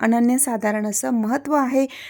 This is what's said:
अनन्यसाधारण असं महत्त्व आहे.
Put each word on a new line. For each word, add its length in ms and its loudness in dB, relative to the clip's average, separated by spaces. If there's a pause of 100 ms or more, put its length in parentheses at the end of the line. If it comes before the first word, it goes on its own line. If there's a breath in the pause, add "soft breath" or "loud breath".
अनन्यसाधारण 840 2
असं 220 -4
महत्त्व 440 -2
आहे. 340 2 (220 loud breath)